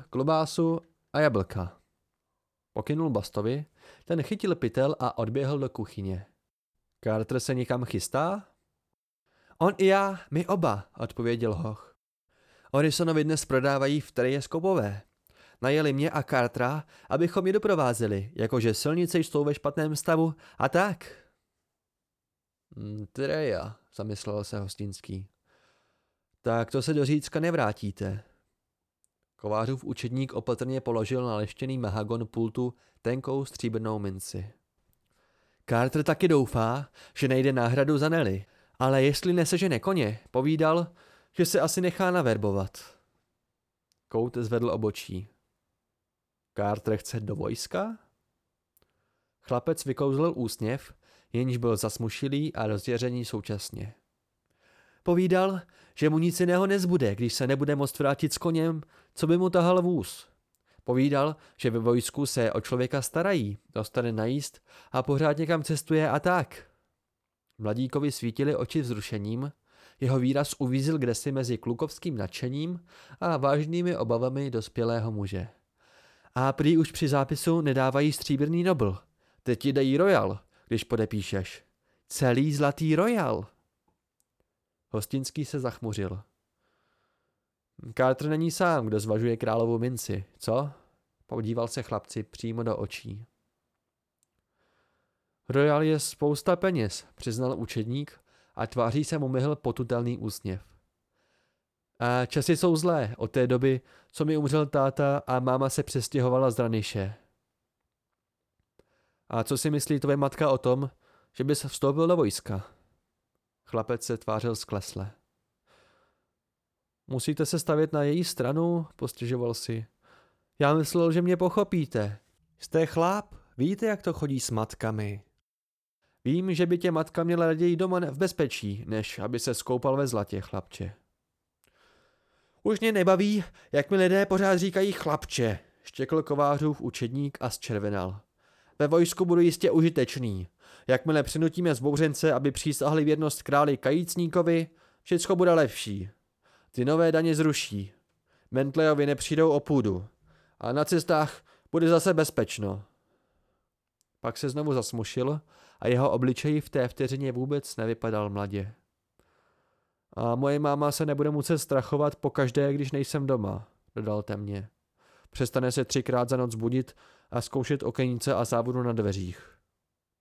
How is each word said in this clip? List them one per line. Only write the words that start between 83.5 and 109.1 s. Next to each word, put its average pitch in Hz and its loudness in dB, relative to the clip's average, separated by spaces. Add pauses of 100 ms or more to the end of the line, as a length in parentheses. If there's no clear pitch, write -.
Hostinský 135 -4
se 139 -6
zachmuřil. 104 -4 (1700)
Carter 131 2
není 160 0
sám, 160 2
kdo 107 0
zvažuje 110 0
královu 117 0
minci, 113 -4 (140)
co? 135 -2 (560)
Podíval 117 -4
se 123 -6
chlapci 110 -8
přímo 113 -8
do 113 -2
očí. 110 -10 (2250)
Royal 143 4
je 156 2
spousta 147 0
peněz, 170 -2
přiznal 127 -4
učedník 117 -6 (340)
a 113 -4
tváří 123 0
se 160 -4
mu 139 -2
myhl 131 0
potutelný 120 -2
úsměv. 98 -6 (1300)
A 123 0
časy 156 2
jsou 170 4
zlé 156 0
od 113 -4
té 127 2
doby, 127 2 (320)
co - -2
mi 156 2
umřel 151 2
táta 139 2
a 127 0
máma 127 2
se - -2
přestěhovala 127 2
z 110 -2
Ranyše. 107 -2 (2250)